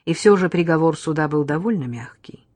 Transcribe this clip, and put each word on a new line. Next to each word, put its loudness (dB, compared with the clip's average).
И -2
всё 6
же 2
приговор 2
суда -4
был -2
довольно -4
мягкий. -14